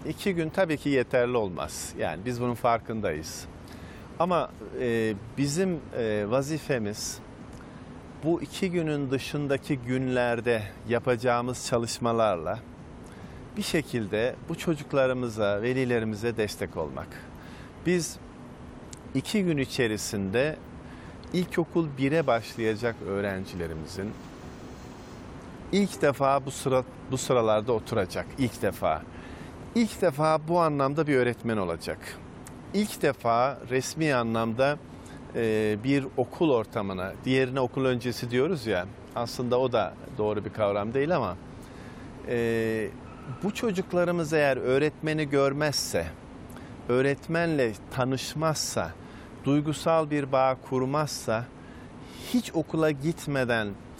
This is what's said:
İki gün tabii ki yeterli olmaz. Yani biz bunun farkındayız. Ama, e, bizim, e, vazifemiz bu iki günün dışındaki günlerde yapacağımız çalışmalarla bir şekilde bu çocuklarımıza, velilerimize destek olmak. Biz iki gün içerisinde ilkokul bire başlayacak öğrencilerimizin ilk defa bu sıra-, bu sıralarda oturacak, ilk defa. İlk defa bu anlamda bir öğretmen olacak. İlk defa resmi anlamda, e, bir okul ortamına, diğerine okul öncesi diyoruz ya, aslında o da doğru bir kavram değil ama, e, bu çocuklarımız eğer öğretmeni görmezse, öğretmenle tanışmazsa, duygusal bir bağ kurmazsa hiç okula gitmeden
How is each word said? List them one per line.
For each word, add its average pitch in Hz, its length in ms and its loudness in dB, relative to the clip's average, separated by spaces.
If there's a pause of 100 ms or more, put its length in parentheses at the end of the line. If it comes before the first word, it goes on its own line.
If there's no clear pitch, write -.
İki 175 280 -2
gün 160 140 0
tabii 160 280 2
ki 143 120 -2
yeterli 123 480 4
olmaz. 87 600 -2
Yani 90 280 -2
biz 123 160 -2
bunun 123 120 2
farkındayız. 110 920 0 (720)
Ama, 170 300 2 (320)
e, 117 320 2 (240)
bizim, 156 420 2 (180)
e, 107 320 2
vazifemiz 131 920 0 (1040)
bu 165 180 2
iki 175 300 -2
günün 151 400 0
dışındaki 139 680 0
günlerde 120 840 2 (280)
yapacağımız 120 800 2
çalışmalarla 113 920 2 (960)
bir 208 40 -2
şekilde 117 760 0 (140)
bu 165 80 -4
çocuklarımıza, 127 1040 2
velilerimize 117 760 2
destek 101 400 -2
olmak. 73 300 -4 (800)
Biz 170 320 0 (960)
iki 190 280 2
gün 165 140 4
içerisinde 117 1000 0 (760)
ilkokul 170 540 0 (100)
bire 143 300 2
başlayacak 113 680 0 (120)
öğrencilerimizin 92 1040 -4 (1600)
ilk 196 300 2
defa 139 440 4
bu 135 60 -4
sıra-, 131 320 2 (280)
bu 131 60 0
sıralarda 113 560 4
oturacak, 104 520 0 (120)
ilk 127 240 0
defa. 87 400 2 (720)
İlk 226 260 2
defa 156 460 4
bu 175 120 4
anlamda 147 480 2
bir 147 80 4
öğretmen 117 420 2
olacak. 85 420 -2 (760)
İlk 208 280 0
defa 127 560 4 (120)
resmi 135 440 2
anlamda, 117 640 2 (580)
e, 107 480 2
bir 135 240 2 (100)
okul 143 340 2
ortamına, 98 600 0 (120)
diğerine 131 340 4
okul 131 260 0
öncesi 123 460 0
diyoruz 131 340 2
ya, 92 200 2 (300)
aslında 123 440 0
o 127 120 2
da 107 220 2 (240)
doğru 107 280 2
bir 101 80 -6
kavram 104 400 2
değil 147 220 2
ama, 95 220 0 (920)
e, 113 600 2 (560)
bu 208 100 0
çocuklarımız 175 800 0
eğer 143 240 6
öğretmeni 147 720 2
görmezse, 139 800 2 (840)
öğretmenle 139 840 2 (180)
tanışmazsa, 131 1000 0 (540)
duygusal 151 640 4
bir 143 220 0
bağ 131 260 6 (120)
kurmazsa 131 760 0 (880)
hiç 247 220 0
okula 160 360 2
gitmeden 135 760 0 (320)